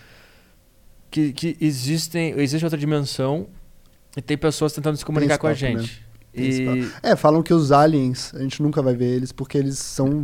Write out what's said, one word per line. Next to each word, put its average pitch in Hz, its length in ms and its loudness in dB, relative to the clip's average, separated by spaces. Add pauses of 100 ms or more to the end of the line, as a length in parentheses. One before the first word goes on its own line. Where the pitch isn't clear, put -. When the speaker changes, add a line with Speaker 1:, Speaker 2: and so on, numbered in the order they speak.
(1080)
Speaker 1:
que, 151 220 0
que 165 280 -6
existem, 156 800 -2
existe 143 260 0
outra 160 140 -2
dimensão 147 680 -2 (680)
e - 60 -8
tem 151 140 -2
pessoas 151 360 0
tentando 151 240 -2
se 139 80 -8
Speaker 2:
Tem - 20 -16
Speaker 1:
comunicar 151 280 2
Speaker 2:
esse 143 60 0
Speaker 1:
com 156 60 0
a 156 40 2
Speaker 2:
papo, 135 120 -4
né? 120 200 0
Speaker 1:
gente. - 240 -12 (260)
Speaker 2:
Tem 127 160 -2
esse 131 140 0
Speaker 1:
E 131 40 -2 (200)
Speaker 2:
papo. - 200 -12
É, 202 100 4
falam 156 260 4
que 160 120 0
os 151 180 4
aliens, 143 640 4
a 127 60 -10
gente 135 220 -4
nunca 151 200 2
vai 127 120 2
ver 123 120 0
eles 127 260 -2
porque - 240 -6
eles 139 220 0
são - 300 -2 (160)